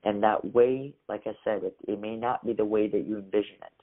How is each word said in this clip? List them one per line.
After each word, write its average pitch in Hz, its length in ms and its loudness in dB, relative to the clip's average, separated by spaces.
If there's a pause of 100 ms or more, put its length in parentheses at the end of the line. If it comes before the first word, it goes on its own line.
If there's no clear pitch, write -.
And 104 180 0
that 107 320 2
way, 131 380 4 (160)
like 104 160 -6
I 110 80 -6 (100)
said, 104 200 -2
it, 95 120 -6 (120)
it 101 120 -2
may 107 160 -6
not 120 300 -4
be 117 80 0
the 107 100 0
way 107 240 2
that 104 180 0
you 107 120 -4
envision 101 440 -2
it. - 220 -20